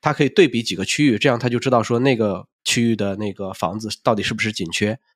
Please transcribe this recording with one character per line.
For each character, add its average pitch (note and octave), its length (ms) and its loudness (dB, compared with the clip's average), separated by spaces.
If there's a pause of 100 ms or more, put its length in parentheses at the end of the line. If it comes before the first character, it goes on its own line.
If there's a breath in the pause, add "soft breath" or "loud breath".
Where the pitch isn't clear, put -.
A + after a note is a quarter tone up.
它 D3+ 100 2
可 D3 120 0
以 C3+ 40 2
对 F3 180 6
比 A#2 160 -2
几 F2+ 140 -6
个 F#2+ 80 -4
区 D3+ 260 0
域， G#2+ 60 2
这 B2+ 100 0
样 A#2+ 120 2
它 B2 100 -2
就 A#2+ 100 0
知 C3 120 -2
道 A#2+ 120 4
说 A#2 180 0
那 C3 140 4
个 G#2 320 -2 (180)
区 - 260 0
域 A2+ 40 2
的 G2+ 220 -4
那 G#2 160 -6
个 F#2 220 -10
房 F#2 240 -4
子 A2 100 -10 (160)
到 A#2+ 100 4
底 G2+ 80 -2
是 - 120 -4
不 G#2+ 80 -4
是 G#2+ 100 -2
紧 F2 180 -6
缺。 G#2 280 -2 (180)